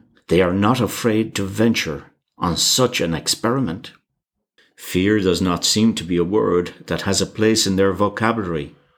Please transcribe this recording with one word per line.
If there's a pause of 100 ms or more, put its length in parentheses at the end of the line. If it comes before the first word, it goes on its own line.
(280)
they
are
not
afraid
to
venture (340)
on
such
an
experiment?" (840)
"Fear
does
not
seem
to
be
a
word (120)
that
has
a
place
in
their
vocabulary," (220)